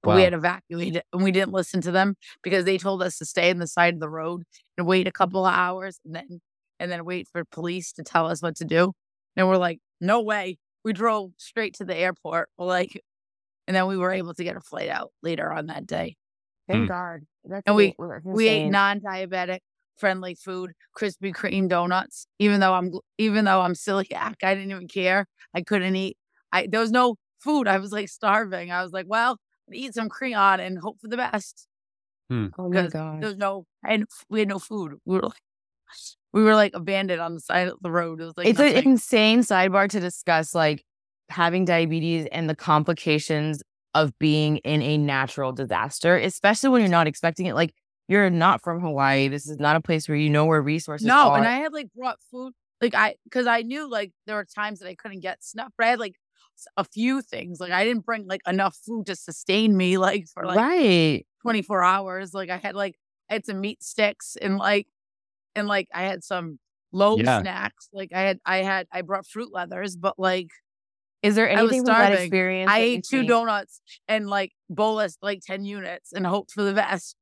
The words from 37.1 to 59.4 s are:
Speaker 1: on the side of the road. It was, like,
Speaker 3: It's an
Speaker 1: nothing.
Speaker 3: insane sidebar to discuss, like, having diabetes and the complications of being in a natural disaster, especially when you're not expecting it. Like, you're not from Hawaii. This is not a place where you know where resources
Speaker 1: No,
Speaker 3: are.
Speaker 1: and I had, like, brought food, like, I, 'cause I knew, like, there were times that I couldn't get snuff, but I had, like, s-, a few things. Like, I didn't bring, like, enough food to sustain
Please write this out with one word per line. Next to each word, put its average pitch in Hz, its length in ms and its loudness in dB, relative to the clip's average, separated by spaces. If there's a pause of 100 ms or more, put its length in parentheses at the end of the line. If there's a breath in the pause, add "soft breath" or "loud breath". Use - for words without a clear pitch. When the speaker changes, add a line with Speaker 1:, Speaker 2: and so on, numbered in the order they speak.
Speaker 1:
on 170 140 -6
the 160 40 -12
side 180 280 -2
of - 140 -8
the 175 100 -8
road. 165 280 -2
It 165 60 -10
was, 165 100 -14
like, 175 120 0
Speaker 3:
It's 226 120 4
an 285 140 6
Speaker 1:
nothing. 262 200 6
Speaker 3:
insane 220 480 4
sidebar 196 480 4
to 208 100 -2
discuss, 175 560 -2
like, 151 280 2 (460)
having 175 360 2
diabetes 165 640 0
and 160 180 -4
the 156 60 -2
complications 151 1040 0 (320)
of 156 240 2
being 151 400 2
in 151 240 0
a 147 160 0
natural 135 540 -2
disaster, 131 640 0
especially 202 520 2
when 247 120 6
you're 196 80 4
not 170 160 4
expecting 165 400 -2
it. 147 80 -2
Like, 160 220 0 (320)
you're 190 240 4
not 170 320 4
from 170 180 -4
Hawaii. 139 460 2
This 143 200 -4
is 151 120 -12
not 147 160 4
a 160 60 2
place 160 280 -2
where 151 80 0
you 151 140 2
know 147 140 4
where 160 160 4
resources 151 440 -4
Speaker 1:
No, 269 240 8
Speaker 3:
are. 143 80 4
Speaker 1:
and 226 100 4
I 233 100 2
had, 302 140 -4
like, 294 240 -10
brought 247 220 -8 (140)
food, 254 220 -12 (280)
like, 233 140 0
I, 214 200 2 (160)
'cause 254 140 -2
I 233 160 2
knew, 277 260 -8
like, 208 240 -6 (140)
there 214 100 -8
were 202 100 -6
times 208 340 -10
that 185 100 -16
I 180 60 -16
couldn't 196 240 -16
get 185 240 -10
snuff, 240 340 -12
but 226 80 2
I 233 60 6
had, 247 80 2
like, 202 160 -6 (420)
s-, - 180 -20
a 196 80 0
few 247 380 0
things. 175 380 -12
Like, 175 120 -6
I 185 140 2
didn't 233 200 -2
bring, 214 220 -6
like, 190 200 -6
enough 190 280 0
food 214 300 -8
to 190 100 -6
sustain 196 600 2